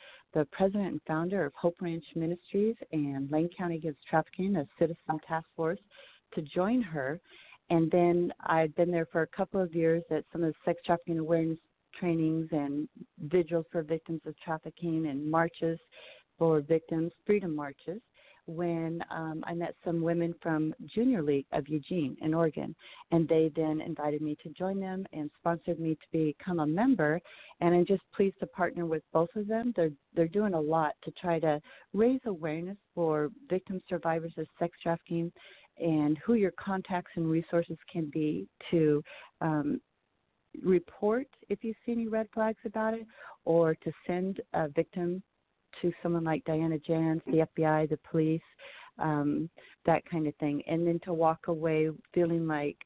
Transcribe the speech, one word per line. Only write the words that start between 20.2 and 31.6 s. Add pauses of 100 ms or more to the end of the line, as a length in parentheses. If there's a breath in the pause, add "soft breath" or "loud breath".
from (200)
Junior
League
of
Eugene
in
Oregon. (340 loud breath)
And
they
then
invited
me
to
join
them
and
sponsored
me
to
become
a
member. (400 loud breath)
And
I'm
just (120)
pleased
to
partner
with (120)
both
of
them.
They're, (220)
they're
doing
a
lot (120)
to
try
to (360 loud breath)